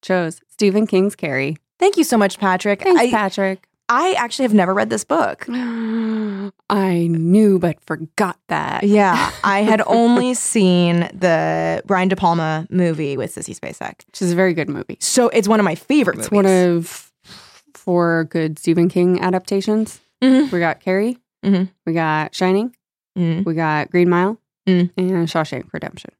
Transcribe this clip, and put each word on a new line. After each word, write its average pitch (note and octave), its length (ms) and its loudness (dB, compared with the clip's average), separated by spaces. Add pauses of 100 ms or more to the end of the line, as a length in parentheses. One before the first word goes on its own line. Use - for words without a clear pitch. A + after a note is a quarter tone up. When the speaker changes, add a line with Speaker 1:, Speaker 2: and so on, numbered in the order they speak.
Speaker 1:
chose F3 480 -4
Stephen G#3 360 2
King's G3 300 0
Carrie. C#3 420 -4 (220)
Speaker 2:
Thank G4+ 180 2
you D#4+ 60 4
so B3 140 0
much, G3 220 0
Patrick. G3 420 0
Speaker 1:
Thanks, F#4 200 4
Speaker 2:
I, A#3+ 80 2
Speaker 1:
Patrick. G3 580 -2 (220)
Speaker 2:
I D#4 240 2
actually A#3+ 300 -4
have A3+ 100 2
never F#3+ 200 4
read G#3+ 160 0
this A3 160 -4
book. C#4+ 420 -2
Speaker 1:
<gasps> - 20 -14 (1200)
I F#3 380 0
knew F3+ 520 4
but E3+ 260 -2
forgot E3 520 -6 (100)
that. D3+ 360 -4
Speaker 2:
Yeah, G3+ 480 2 (120)
I G3 200 2
had A3 180 2
Speaker 1:
<laughs> - 60 -2
Speaker 2:
only A#3+ 460 2
seen F3+ 680 2 (120)
the E3 720 0
Brian F#3 240 0
De F#3+ 60 0
Palma E3 540 -2
movie D#3 480 -2
with - 180 -6
Sissy - 220 -14
Spacek. - 500 -14
Speaker 1:
Which - 140 -12
is F3+ 100 0
a E3+ 40 0
very F3+ 180 2
good D3+ 160 -4
movie. - 300 -10
Speaker 2:
So A#3+ 300 0
it's G3 180 0
one G#3+ 120 4
of G#3 40 2
my E3+ 120 0
favorite C4 440 0
Speaker 1:
It's - 120 -8
Speaker 2:
movies. G3+ 140 4
Speaker 1:
one - 0 - (320)
of - 340 -10 (600)
four E3+ 520 0
good D#3 340 -4
Stephen E3+ 300 2
King F3+ 320 2
adaptations. G3 800 -2 (240)
Speaker 2:
Mm-hmm. C4 300 4
Speaker 1:
We F3+ 60 0
got E3 200 -2
Carrie. G#3 380 -2 (280)
Speaker 2:
Mm-hmm. F#3+ 260 0 (140)
Speaker 1:
We E3 80 -2
got D#3 420 -2
Shining. G3 400 -2 (420)
Speaker 2:
Mm. E3+ 280 0
Speaker 1:
We E3+ 80 -2
got D#3 380 -2
Green F3 180 2
Mile. F#3 300 0 (280)
Speaker 2:
Mm. F3+ 300 2
Speaker 1:
And F3+ 300 -2
Shawshank - 460 -6
Redemption. - 460 -12